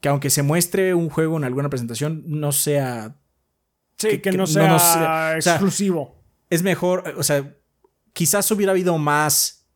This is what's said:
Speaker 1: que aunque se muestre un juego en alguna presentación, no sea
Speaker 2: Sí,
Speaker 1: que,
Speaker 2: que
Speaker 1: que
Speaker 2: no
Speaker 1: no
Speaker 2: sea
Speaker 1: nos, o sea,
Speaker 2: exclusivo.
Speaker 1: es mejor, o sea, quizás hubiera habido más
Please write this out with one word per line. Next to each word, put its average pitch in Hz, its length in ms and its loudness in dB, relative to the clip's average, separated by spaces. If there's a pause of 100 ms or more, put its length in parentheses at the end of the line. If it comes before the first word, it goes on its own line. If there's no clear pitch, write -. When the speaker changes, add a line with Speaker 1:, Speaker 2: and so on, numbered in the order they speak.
Speaker 1:
que 143 80 -2
aunque 143 200 -2
se 143 140 0
muestre 175 500 0
un 170 160 0
juego 160 280 -2
en 147 80 -4
alguna 139 240 -4
presentación, 139 580 -6
no 151 240 -4
sea 131 640 -2 (800)
Speaker 2:
Sí, 214 120 -2
Speaker 1:
que, 190 120 0
Speaker 2:
que 196 100 -2
Speaker 1:
que - 20 -
Speaker 2:
no 185 100 0
Speaker 1:
no 180 40 0
Speaker 2:
sea 156 200 4
Speaker 1:
nos, 160 160 6
o 160 580 2
sea, 170 140 4
Speaker 2:
exclusivo. 185 680 -2 (280)
Speaker 1:
es 170 120 0
mejor, 180 560 -2
o 165 60 -4
sea, 143 320 -2 (560)
quizás 196 400 0
hubiera 196 220 0
habido 180 240 0
más 147 680 0 (100)